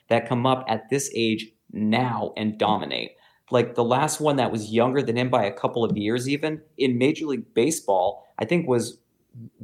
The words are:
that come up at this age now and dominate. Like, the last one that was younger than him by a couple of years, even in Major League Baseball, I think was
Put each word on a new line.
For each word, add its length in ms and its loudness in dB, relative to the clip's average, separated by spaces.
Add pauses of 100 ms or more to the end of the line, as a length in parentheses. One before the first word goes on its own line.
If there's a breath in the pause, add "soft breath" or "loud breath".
that 200 2
come 200 0
up 200 2
at 220 -4
this 260 -2
age 320 -2 (240)
now 680 0
and 220 -2
dominate. 540 0 (360 soft breath)
Like, 260 2
the 80 2
last 380 0
one 160 2
that 140 0
was 200 -6
younger 300 2
than 160 -2
him 120 0
by 160 2
a 60 -2
couple 320 -2
of 140 0
years, 320 -2
even 320 -4 (160)
in 220 2
Major 260 2
League 300 -6
Baseball, 680 0 (120)
I 80 -4
think 220 0
was 320 0 (640)